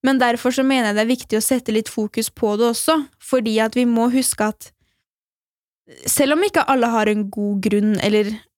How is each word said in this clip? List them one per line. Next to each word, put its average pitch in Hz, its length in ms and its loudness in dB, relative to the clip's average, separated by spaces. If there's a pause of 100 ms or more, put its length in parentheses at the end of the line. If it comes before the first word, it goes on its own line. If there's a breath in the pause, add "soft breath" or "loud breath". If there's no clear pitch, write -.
Men 262 160 2
derfor 247 320 0
så 262 140 0
mener 247 280 2
jeg - 20 -2
det 214 80 0
er 240 120 2
viktig - 220 -4
å 220 60 -2
sette 247 300 -2
litt 220 160 0
fokus 220 400 -4
på 208 280 -2
det 233 140 2
også, 294 360 0 (120)
fordi 220 400 0
at 220 160 0
vi 247 100 2
må 233 260 2
huske 254 360 0
at - 240 -10 (1300)
selv 277 280 0
om 330 100 2
ikke 392 240 0
alle 254 200 2
har 226 200 0
en 214 220 -2
god 202 320 -4
grunn, 208 380 2
eller 214 300 0 (280)